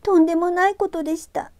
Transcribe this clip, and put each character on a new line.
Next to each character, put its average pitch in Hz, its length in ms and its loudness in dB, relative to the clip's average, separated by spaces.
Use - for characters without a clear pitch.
と 392 160 2
ん 320 80 6
で 339 100 -2
も 349 140 0
な 359 180 0
い 403 60 0
こ 403 140 -4
と 330 140 -8
で 311 140 -4
し - 120 -14
た。 - 320 -10